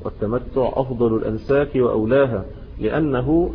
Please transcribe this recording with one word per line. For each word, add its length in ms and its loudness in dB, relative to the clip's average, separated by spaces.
والتمتع 720 -2
أفضل 400 0
الأنساك 600 0
وأولاها، 720 2
لأنه 760 0